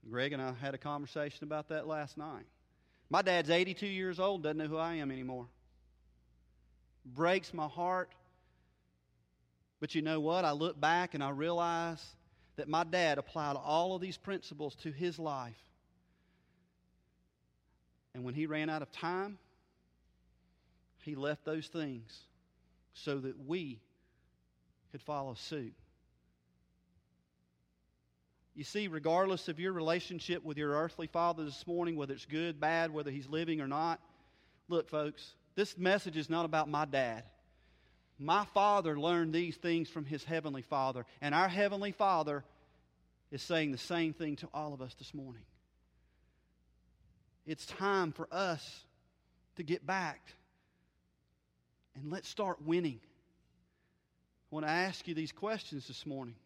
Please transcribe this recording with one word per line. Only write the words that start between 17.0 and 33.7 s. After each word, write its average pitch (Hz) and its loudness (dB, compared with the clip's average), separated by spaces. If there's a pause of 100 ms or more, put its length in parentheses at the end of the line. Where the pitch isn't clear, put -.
And 123 -8
when 123 -2
he 151 0
ran 156 0
out 156 -2
of 135 -10
time, 185 -4 (1600)
he 151 -6
left 143 -2
those 156 -4
things 131 -8 (680)
so 143 -4
that 131 -6
we 147 -4 (1120)
could 139 -12
follow 139 -4
suit. 123 -8 (2750)
You 147 -8
see, 208 -2
regardless 165 2
of 156 -6
your 190 -2
relationship 175 0
with 147 -6
your 147 0
earthly 160 0
father 170 2
this 143 -8
morning, 170 0
whether 139 -2
it's 131 -8
good, 160 -2
bad, 160 4
whether 147 -2
he's 135 -6
living 156 0
or 135 -2
not, 156 0 (680)